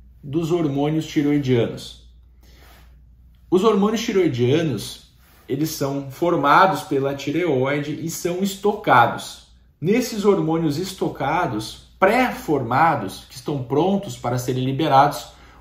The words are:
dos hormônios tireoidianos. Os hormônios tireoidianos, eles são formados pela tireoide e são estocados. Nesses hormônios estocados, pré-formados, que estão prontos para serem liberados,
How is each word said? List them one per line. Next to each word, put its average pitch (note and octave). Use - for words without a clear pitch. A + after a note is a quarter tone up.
dos D3+
hormônios D3+
tireoidianos. C#3
Os F#3
hormônios G#3+
tireoidianos, D3
eles D3
são C#3
formados E3+
pela C#3
tireoide C#3+
e E3+
são F3
estocados. -
Nesses G#3+
hormônios E3
estocados, D3+
pré-formados, D#3
que -
estão D3
prontos D#3
para B2+
serem B2+
liberados, C#3